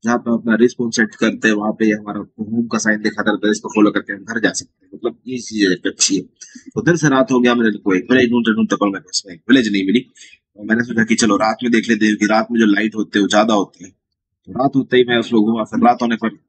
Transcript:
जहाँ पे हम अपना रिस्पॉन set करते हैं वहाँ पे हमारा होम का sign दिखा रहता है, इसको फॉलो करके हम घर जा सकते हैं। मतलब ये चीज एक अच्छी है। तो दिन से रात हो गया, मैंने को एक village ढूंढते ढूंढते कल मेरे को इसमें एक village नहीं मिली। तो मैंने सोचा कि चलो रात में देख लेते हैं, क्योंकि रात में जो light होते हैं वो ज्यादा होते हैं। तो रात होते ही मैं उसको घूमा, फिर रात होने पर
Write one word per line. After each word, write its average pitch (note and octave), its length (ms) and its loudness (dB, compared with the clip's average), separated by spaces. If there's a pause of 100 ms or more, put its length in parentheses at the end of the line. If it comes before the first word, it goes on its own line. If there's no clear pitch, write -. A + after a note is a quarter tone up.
जहाँ A#2+ 120 0
पे A#2+ 120 -6
हम A#2 80 0
अपना A2+ 200 0
रिस्पॉन A#2+ 340 2
set A2 240 -2
करते A2 320 -2
हैं G#2+ 80 2
वहाँ G#2 180 -2
पे A2 180 0
हमारा G#2 280 -6
होम A2+ 480 -6
का A#2 120 -4
sign G#2+ 220 0
दिखा G#2+ 220 -2
रहता G#2 240 0
है, G#2+ 40 4
इसको G#2 200 -4
फॉलो G#2 200 4
करके G2+ 220 -6
हम G2 120 -12
घर A2+ 160 -8
जा F#2+ 100 0
सकते - 340 -14
हैं। F#2 80 -20
मतलब A#2 240 -8 (100)
ये B2+ 120 -8
चीज G#2 320 -2
एक F2+ 160 -4
अच्छी - 280 -2
है। F#2 60 -2 (480)
तो - 120 -6
दिन E3 160 2
से D3+ 120 0
रात C3+ 220 2
हो B2+ 80 2
गया, B2 160 2
मैंने A2+ 180 0
को G2 220 -2
एक F#2 160 -2
village B2+ 200 4
ढूंढते A#2 240 0
ढूंढते A2 200 0
कल G2+ 140 -2
मेरे G2 120 -6
को - 100 -20
इसमें F#2 220 -10
एक E2 160 -20
village A#2 220 4
नहीं G2 140 0
मिली। F#2+ 140 2
तो - 640 -14
मैंने A2+ 200 0
सोचा A#2 200 -2
कि A2 140 0
चलो G#2+ 200 2
रात A2 260 -2
में A#2+ 80 0
देख A2 180 0
लेते G#2+ 160 2
हैं, G#2+ 100 2
क्योंकि G#2 180 0
रात A2 180 0
में A#2 80 0
जो A2+ 80 4
light G#2+ 280 0
होते G#2 240 -2
हैं G2 40 2
वो F#2 60 0
ज्यादा A2 240 2
होते F#2+ 320 -4
हैं। F#2 60 -20
तो - 640 -20
रात C3 220 -2
होते B2+ 220 0
ही B2 60 6
मैं A#2+ 160 0
उसको A2+ 220 0
घूमा, A2 240 0
फिर A2+ 200 -2
रात A#2+ 160 4
होने A#2 160 0
पर A2 160 -4 (160)